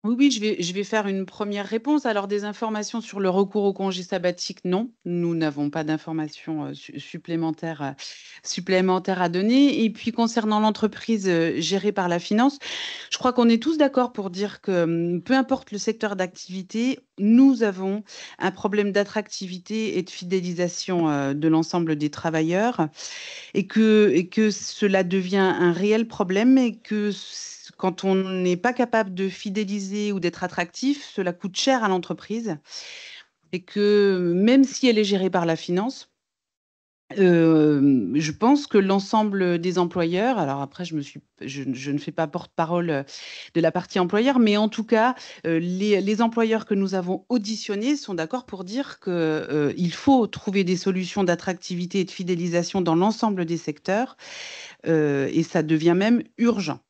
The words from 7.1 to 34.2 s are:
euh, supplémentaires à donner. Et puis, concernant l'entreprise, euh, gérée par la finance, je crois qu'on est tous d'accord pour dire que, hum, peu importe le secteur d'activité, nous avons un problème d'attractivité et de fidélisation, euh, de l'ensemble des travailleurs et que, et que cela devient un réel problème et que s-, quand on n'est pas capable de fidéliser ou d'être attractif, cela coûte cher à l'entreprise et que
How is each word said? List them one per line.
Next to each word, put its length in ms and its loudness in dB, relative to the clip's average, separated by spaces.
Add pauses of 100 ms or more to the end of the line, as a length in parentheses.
euh, 100 -6 (520)
supplémentaires 760 0
à 80 2
donner. 560 4
Et 40 2
puis, 220 -6
concernant 480 0
l'entreprise, 680 0
euh, 260 2
gérée 380 -2
par 160 -2
la 100 0
finance, 400 0 (520)
je 60 -4
crois 140 0
qu'on 160 4
est 160 4
tous 140 0
d'accord 340 2
pour 180 -8
dire 300 -8
que, 240 0
hum, 380 0
peu 140 0
importe 360 -2
le 60 -8
secteur 400 -4
d'activité, 840 -4 (180)
nous 460 6
avons 400 -2 (360)
un 120 0
problème 400 0
d'attractivité 1080 -4
et 60 -2
de 60 -12
fidélisation, 1000 -2
euh, 240 0
de 140 0
l'ensemble 480 2
des 140 -2
travailleurs 800 0 (640)
et 140 0
que, 460 6
et 140 2
que 240 2
cela 540 0
devient 320 0
un 340 4
réel 380 0
problème 480 4
et 180 2
que 320 -4
s-, 680 -10
quand 260 -4
on 120 4
n'est 420 0
pas 160 0
capable 400 0
de 160 -2
fidéliser 800 -4
ou 80 -4
d'être 240 -4
attractif, 600 -4
cela 300 -4
coûte 220 -10
cher 280 2
à 40 0
l'entreprise 720 -4 (920)
et 100 -6
que 720 2